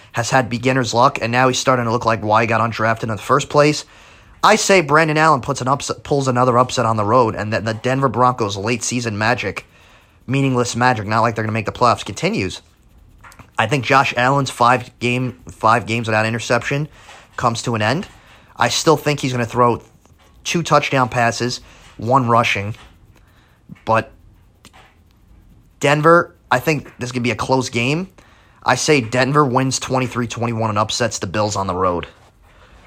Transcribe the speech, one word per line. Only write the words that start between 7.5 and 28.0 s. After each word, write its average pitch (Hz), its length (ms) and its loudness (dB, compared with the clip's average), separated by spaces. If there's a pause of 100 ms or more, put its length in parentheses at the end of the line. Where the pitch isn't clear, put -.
then 95 100 -2
the 113 100 -4
Denver 131 360 -2
Broncos' 117 480 0
late 113 260 -4
season 117 340 -6
magic, 107 480 -4 (600)
meaningless 131 480 0
magic, 117 300 0
not 107 160 0
like 113 140 0
they're 113 80 -4
gonna 110 80 -4
make 110 140 -4
the - 60 -6
playoffs, 113 340 0
continues. 113 560 -6 (960)
I 113 100 0
think 127 180 -2
Josh 131 320 2
Allen's 131 320 2
five 120 500 0
game, 123 340 -2 (160)
five 110 360 0
games 113 220 -4
without 110 180 0
interception 120 640 -2 (500)
comes 117 260 -2
to 120 120 -4
an 107 60 -4
end. 131 260 -2 (480)
I 120 140 0
still 156 280 2
think 143 220 -2
he's 131 140 -4
gonna 120 120 -2
throw 117 380 0 (600)
two 170 200 -2
touchdown 139 460 2
passes, 120 500 -2 (380)
one 120 300 2
rushing. 113 480 0 (1080)
But 113 280 0 (1700)
Denver, 160 560 4 (140)
I 123 100 2
think 143 380 -4
this 117 140 -10
could 120 120 -4
be 117 80 0
a 104 40 -2
close 131 340 -2
game. 143 400 -2 (540)